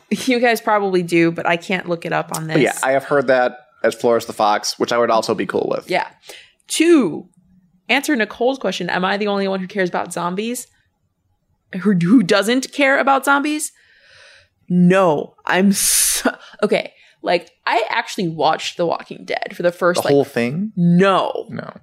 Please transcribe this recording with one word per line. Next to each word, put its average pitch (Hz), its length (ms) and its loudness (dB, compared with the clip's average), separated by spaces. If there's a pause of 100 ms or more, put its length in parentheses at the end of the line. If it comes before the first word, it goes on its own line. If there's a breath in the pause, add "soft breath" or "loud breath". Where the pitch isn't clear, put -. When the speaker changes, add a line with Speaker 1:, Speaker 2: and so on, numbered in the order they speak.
(100)
Speaker 1:
<laughs> - 160 -4
You 247 140 0
guys 233 200 2
probably 202 420 0
do, 170 300 2
but 165 140 -8
I 175 100 0
can't 175 320 -6
look 170 180 -6
it 160 60 -6
up 160 240 -4
on 160 100 -8
this. 160 80 -2
Speaker 2:
But 156 80 4
yeah, - 200 0
I 131 100 2
have 135 120 0
heard 139 220 0
that 123 320 2 (260)
as 113 100 0
Floris 117 300 0
the - 80 -10
Fox, 104 460 0
which 120 140 -2
I 120 60 2
would 117 120 2
also 113 240 0
be 101 100 -4
cool - 260 -2
with. - 200 -6
Speaker 1:
Yeah. - 180 -2 (580 loud breath)
Two, 277 600 2 (600)
answer 277 280 0
Nicole's 240 420 -2
question, 185 320 -6
"Am 180 140 -2
I 196 120 -2
the 208 120 -2
only 196 180 -2
one 190 140 -4
who 185 80 -10
cares 185 200 -2
about 180 240 -6
zombies?" 208 540 -6 (1120)
Who, 196 120 2
who 185 320 4
doesn't 208 480 0
care 277 260 2
about 269 260 0
zombies? 294 460 -2 (1000 soft breath)
No, 180 680 4 (100)
I'm 190 280 2
so, - 640 0 (300 loud breath)
okay. - 280 -2 (300 soft breath)
Like, 180 280 -2 (160)
I 349 220 0
actually 220 400 -4
watched 160 480 -2
The 170 100 0
Walking - 380 -6
Dead - 320 -4
for 185 60 -4
the 175 100 2
first, 180 300 0
Speaker 2:
The - 60 -4
Speaker 1:
like, 147 60 2
Speaker 2:
whole 139 100 4
thing? 147 520 -4
Speaker 1:
No. 175 720 2
Speaker 2:
No. - 240 -12 (100)